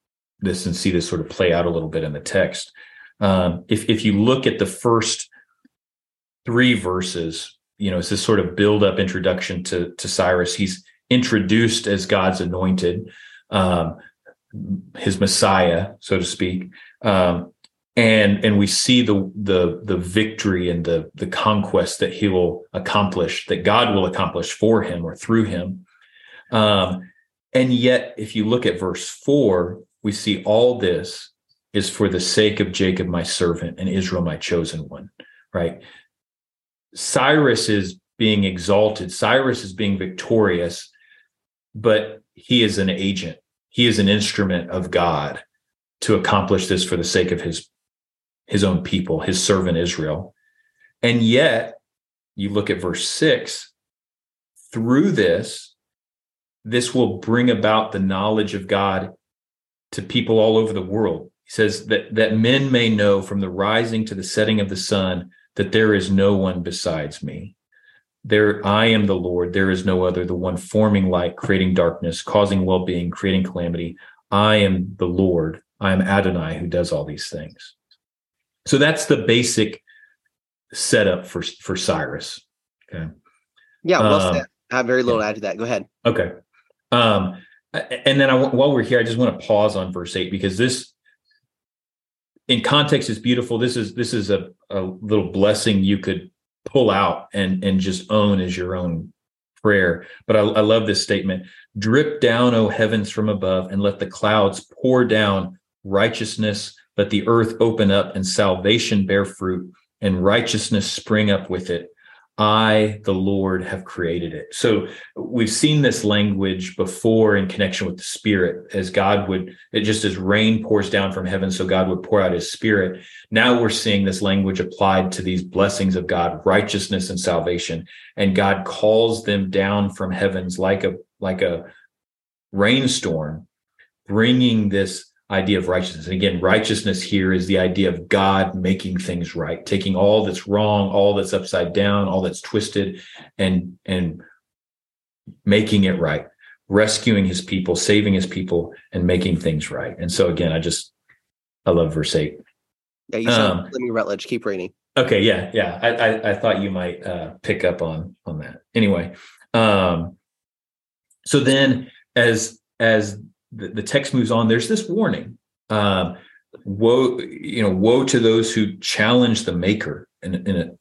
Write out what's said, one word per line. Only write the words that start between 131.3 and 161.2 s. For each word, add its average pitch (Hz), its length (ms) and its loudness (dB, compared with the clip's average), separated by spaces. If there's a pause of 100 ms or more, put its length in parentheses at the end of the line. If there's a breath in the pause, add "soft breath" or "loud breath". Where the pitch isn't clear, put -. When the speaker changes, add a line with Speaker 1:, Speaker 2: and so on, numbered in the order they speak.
Speaker 1:
a 85 280 -2 (800 loud breath)
rainstorm, 98 960 0 (600 soft breath)
bringing 113 640 2
this 98 400 -2 (200)
idea 95 260 2
of 87 100 -2
righteousness. 90 380 -4
And 92 100 -6
again, 90 280 0
righteousness 101 600 0
here 92 300 0
is 90 140 0
the 95 100 2
idea 92 320 2
of 85 180 -4
God 95 480 2
making 92 440 -2
things 87 360 -6
right, 76 300 -6
taking 95 320 -2
all 104 300 4
that's 90 200 -6
wrong, 101 440 2
all 101 240 4
that's 98 180 -2
upside 92 400 -2
down, 101 340 2
all 92 140 -2
that's 90 220 -4
twisted, 101 580 -4 (380 loud breath)
and, 92 480 -2
and 90 360 -4 (1200 loud breath)
making 104 380 4
it 90 140 0
right, 76 280 -2 (420 soft breath)
rescuing 104 560 2
his 90 160 -2
people, 90 360 -4
saving 104 360 2
his 90 140 0
people, 90 480 -4 (180 loud breath)
and 87 140 -2
making 90 320 0
things 78 320 -4
right. - 280 -10
And 87 140 -6
so 90 160 2
again, 82 240 0
I 82 60 -2
just, 82 340 -6 (720 soft breath)
I 95 60 2
love 82 240 2
verse 76 200 -2
eight. 76 220 -2 (720)
Speaker 2:
Yeah, 110 120 -4
you 120 100 0
sound 104 300 2
Speaker 1:
Um, 90 100 -12
Speaker 2:
Fleming 123 220 -6
Rutledge. 101 340 -4
Keep 120 180 -6
reading. 92 300 -6 (240)
Speaker 1:
Okay, 113 240 4
yeah, 95 320 2
yeah. 95 260 -2
I, 117 80 0
I, 113 440 0
I - 20 -4
thought 98 260 0
you 101 100 -2
might, 90 360 -6
uh, 85 240 -8 (100)
pick 95 240 -2
up 87 160 -2
on, 82 360 -6 (100)
on 78 140 -8
that. - 200 -16 (140)
Anyway, 95 400 0 (400 loud breath)
um, 92 640 2 (1080)